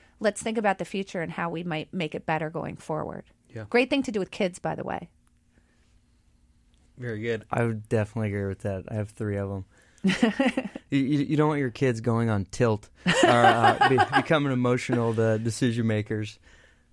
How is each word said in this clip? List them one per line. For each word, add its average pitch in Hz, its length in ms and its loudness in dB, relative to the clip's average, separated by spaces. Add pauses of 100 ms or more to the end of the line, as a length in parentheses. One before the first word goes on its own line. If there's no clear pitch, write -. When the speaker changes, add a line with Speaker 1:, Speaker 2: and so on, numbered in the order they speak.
(200)
Speaker 1:
Let's 208 220 0
think 220 160 -4
about 202 220 0
the 208 60 -4
future 190 360 -6
and 165 120 -8
how 170 160 -4
we 170 140 -6
might 160 300 -6
make 170 220 -4
it 185 100 -10
better 160 240 -2
going 165 260 -8
forward. - 500 -8 (280)
Speaker 2:
Yeah. 110 160 -10
Speaker 1:
Great 247 200 2
thing 277 140 0
to 254 80 -6
do 208 80 -4
with 180 120 -6
kids, 185 260 -4
by 160 160 -6
the - 100 -8
way. - 260 -8 (1900)
Speaker 2:
Very 113 240 -8
good. 113 300 -4
Speaker 3:
I 123 120 2
would 110 260 -2
definitely 110 400 0
agree 101 180 -2
with 95 120 -4
that. 95 300 -6
I 113 60 -6
have 104 160 -4
three 104 260 -4
of 98 140 -4
'em. 95 140 -8 (380)
Speaker 1:
<laughs> 214 640 0 (200)
Speaker 3:
You, 139 100 0
you, 139 260 0
you 151 120 0
don't 151 100 4
want 151 120 0
your 131 120 -2
kids 117 300 0
going 117 280 0
on 101 160 0
tilt 110 440 0 (160)
or, 349 240 4
uh, - 600 6
be-, - 80 4
Speaker 1:
<laughs> - 180 2
Speaker 3:
becoming 147 360 2
emotional, 123 600 0
the 110 320 2
decision 117 440 0
makers. 107 500 -2 (560)